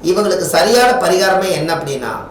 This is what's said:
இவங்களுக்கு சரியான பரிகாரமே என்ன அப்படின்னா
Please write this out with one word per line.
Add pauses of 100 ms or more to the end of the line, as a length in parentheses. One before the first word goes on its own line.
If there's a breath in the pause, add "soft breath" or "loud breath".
இவங்களுக்கு
சரியான
பரிகாரமே
என்ன
அப்படின்னா (180)